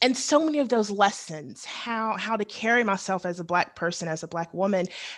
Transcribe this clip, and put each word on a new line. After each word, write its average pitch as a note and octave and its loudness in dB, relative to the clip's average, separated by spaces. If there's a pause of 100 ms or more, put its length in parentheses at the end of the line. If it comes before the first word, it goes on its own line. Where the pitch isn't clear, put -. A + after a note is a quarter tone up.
And B3 4
so D#4 4
many D4+ 2
of C4+ 2
those G#3+ 2
lessons, G3 0
how, A3 -4
how G#3 -2
to G#3 -2
carry A#3 2
myself F#3+ 0
as F3+ -4
a F3 -8
Black F3 0
person, F3 -2
as D#3+ -4
a D#3+ -8
Black E3+ -6
woman, F#3 2 (300)